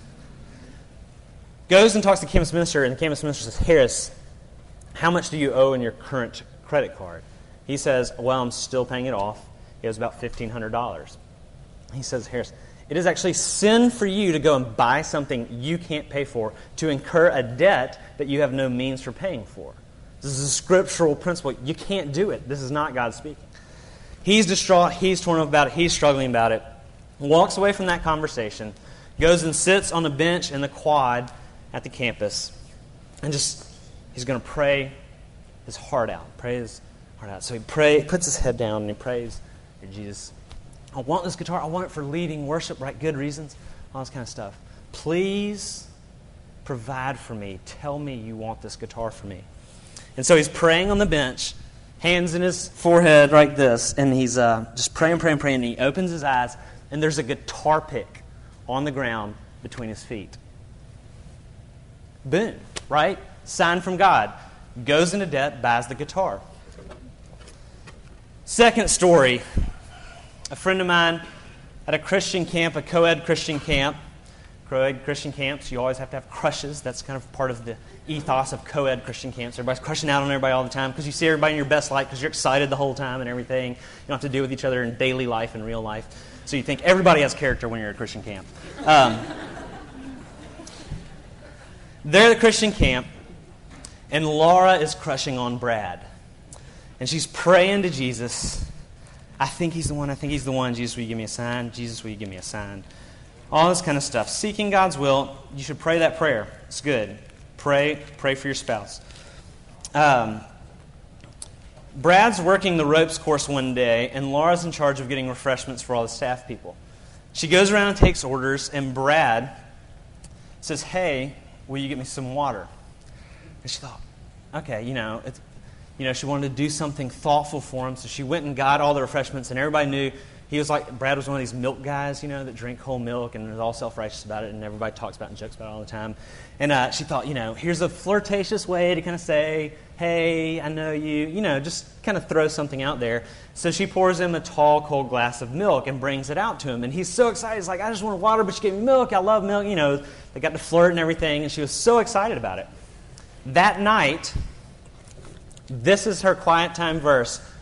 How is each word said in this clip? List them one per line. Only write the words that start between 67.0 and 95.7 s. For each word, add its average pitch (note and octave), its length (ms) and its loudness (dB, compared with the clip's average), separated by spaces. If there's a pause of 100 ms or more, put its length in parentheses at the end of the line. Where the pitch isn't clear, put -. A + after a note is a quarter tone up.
Second A3+ 460 4
story. C#3 500 6 (1080)
A C#3 60 -10
friend F#3+ 240 0
of F#3 60 0
mine E3+ 360 2 (640)
at - 80 2
a - 40 0
Christian F#3 460 0
camp, E3 320 0
a D3+ 60 -2
co-ed E3+ 420 2
Christian D#3 360 -2
camp. D3 360 0 (720)
Co-ed C3+ 360 0
Christian C#3+ 280 -6
camps, C#3 400 -6
you B2+ 60 -4
always B2+ 200 -2
have C3 120 -12
to C#3+ 60 -10
have C3 120 -12
crushes. D3 540 -4
That's B2+ 180 -8
kind C3+ 160 -10
of A#2+ 160 -12
part C3 180 -2
of A#2 140 -10
the A2+ 120 -8 (300)
ethos C#3+ 460 -2
of C3 120 -12
co-ed C3 400 -2
Christian B2+ 280 -10
camps. A#2+ 260 -10
Everybody's B2+ 220 -4
crushing D3+ 300 -4
out C#3 120 2
on C#3 60 0
everybody C3+ 240 2
all C3 120 2
the B2 60 -6
time C3+ 220 -4
'cause C#3+ 140 -8
you D3 60 -6
see E3 140 0
everybody D#3 260 4
in D#3 40 -2
your C#3+ 100 -2
best D3 240 2
light C3+ 200 0
'cause C3 100 -10
you're D3+ 100 -2
excited C#3+ 380 2
the C3+ 80 0
whole C#3 180 -2
time C3 260 -6
and B2 100 -6
everything. B2 420 -4
You B2 60 -10 (300)
don't D3 60 -2
have B2 80 -4
to C#3+ 60 -4
deal C3+ 140 0
with C3 100 -2
each B2+ 120 -6
other B2+ 180 0
in A#2 140 -4
daily C3 300 0
life A2+ 280 -4
and A2 100 -8
real A2+ 160 -6
life. A2 260 -8 (380)
So - 120 -6
you B2+ 60 -2
think C#3 200 -4
everybody F3 400 6
has C3+ 120 2
character B2 340 -2
when A2+ 120 -4
you're G#2 100 -4
at G2+ 40 -10
a - 40 -14
Christian G#2+ 240 -8
camp. G2 240 -12 (400)
Um, C3+ 320 8 (2750)
they're F#3+ 260 10
at A3+ 40 8
the A3+ 60 0
Christian A3 320 6
camp, B2+ 340 2 (1040)
and D#3 160 0
Laura F3 500 8
is D3+ 180 0
crushing C3+ 420 -4
on A#2+ 220 -2
Brad. G#2+ 420 -2 (1000)